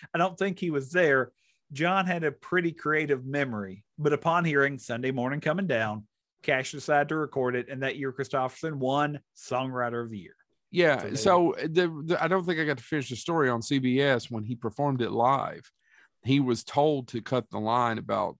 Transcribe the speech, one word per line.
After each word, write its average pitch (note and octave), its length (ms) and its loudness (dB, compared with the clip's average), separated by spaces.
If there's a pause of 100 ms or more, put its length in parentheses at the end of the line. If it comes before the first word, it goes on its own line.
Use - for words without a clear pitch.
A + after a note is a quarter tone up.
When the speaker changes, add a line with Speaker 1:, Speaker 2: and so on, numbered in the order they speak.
(140)
Speaker 1:
I E3+ 40 -2
don't F3 200 0
think F#3+ 200 0
he F3 120 -2
was C3+ 200 -2
there. C#3+ 420 4 (400)
John F3 340 0
had F3 180 -2
a D3 80 0
pretty E3+ 400 -2
creative D3+ 540 0
memory, A2+ 580 -4 (140)
but D3 140 2
upon E3 320 2
hearing C#3 340 2
Sunday B2 320 -4
Morning C3 300 -2
Coming F3 260 -2
Down, A2 400 -2 (360)
Cash C3 300 0
decided D3 380 2
to D#3 60 0
record C3 400 -2
it, B2 120 -4
and C3+ 140 -8
that C3+ 140 -2
year C3+ 160 -6
Christopherson C#3 680 -4
won C#3+ 420 0 (160)
Songwriter B2 680 -4
of A#2 60 -10
the A2 80 -10
Year. - 180 -16 (380)
Speaker 2:
Yeah, D#3 280 4
Speaker 1:
So - 80 -8
they C3 60 -4
Speaker 2:
so F3+ 380 6 (140)
the, E3 380 2
the, D#3+ 180 0
I E3 40 0
don't F3+ 180 2
think E3+ 120 0
I D#3+ 60 0
got D3 140 0
to A#2 60 -18
finish C#3+ 260 -4
the B2 60 -6
story D#3 340 0
on A#2 100 0
C C#3 180 0
B B2+ 220 2
S C3+ 300 2
when A2 120 -6
he A#2 140 -6
performed C3 460 -2
it G#2+ 80 -2
live. G#2+ 600 0 (540)
He C#3 160 4
was B2 240 0
told C#3+ 440 0
to A#2 120 -6
cut A#2+ 300 -2
the G2+ 100 -6
line A2+ 380 0
about G2+ 420 -4